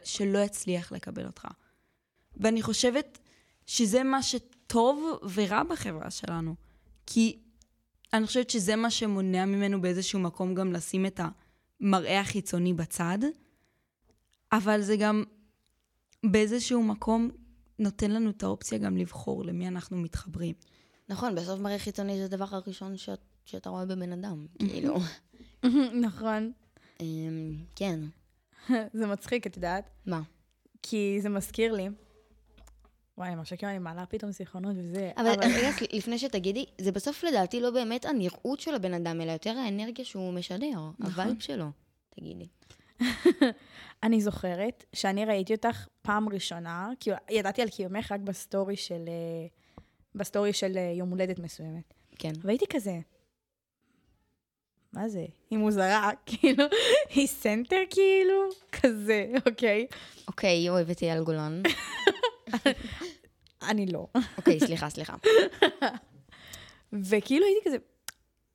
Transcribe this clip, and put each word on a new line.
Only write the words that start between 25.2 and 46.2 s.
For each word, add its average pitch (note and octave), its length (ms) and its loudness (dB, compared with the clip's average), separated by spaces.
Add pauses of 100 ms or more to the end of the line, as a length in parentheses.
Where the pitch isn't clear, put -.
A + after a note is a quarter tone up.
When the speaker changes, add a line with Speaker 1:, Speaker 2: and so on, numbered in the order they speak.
Speaker 3:
<laughs> B3 420 4
נכון. A3 460 -2 (480)
Speaker 2:
אמ, D#3+ 560 -6 (200)
כן. F3+ 240 -2 (680)
Speaker 3:
<laughs> B3 100 4 (140)
זה A3 140 -2
מצחיק, G3+ 400 -4
את F3 80 -12
יודעת? F3+ 340 -4 (160)
Speaker 2:
מה? E3+ 160 -2 (640)
Speaker 3:
כי G3+ 380 0
זה G#3 80 0
מזכיר A3 440 -2
לי. F#3+ 140 -2 (1300)
וואי, F3+ 180 -6
מה D#3+ 100 -8
שכאילו G3 260 -6
אני F#3+ 80 -6
מעלה F3 260 -8
פתאום G#3+ 260 -6
זיכרונות F#3+ 480 -6
וזה, F3 380 -4
Speaker 2:
אבל A3+ 100 4
Speaker 3:
אבל A3+ 160 6
Speaker 2:
רגע, A#3+ 280 4
סל-, - 220 -4
לפני A#3 260 -2
שתגידי, G#3+ 460 -2 (160)
זה F#3+ 100 0
בסוף C#4 320 -4
לדעתי A#3+ 380 2
לא A#3+ 100 2
באמת A#3+ 340 -2
הנראות A#3+ 540 -2
של D4+ 160 -4
הבן F#3 180 -2
אדם, E3 280 -2
אלא D#3+ 100 -2
יותר A3 260 -4
האנרגיה A#3 480 -4
שהוא F#3 280 -6
משדר, F3+ 320 -6 (340)
Speaker 3:
נכון. - 60 -6
Speaker 2:
הווייב F#3 340 -2
שלו, G#3+ 260 -6 (440)
תגידי. E3+ 380 -14 (520)
Speaker 3:
<laughs> B3 60 0 (1000)
אני A3+ 180 4
זוכרת G3 600 -4 (100)
שאני G3+ 320 0
ראיתי G#3 280 0
אותך A#3 340 -2 (140)
פעם G#3+ 280 0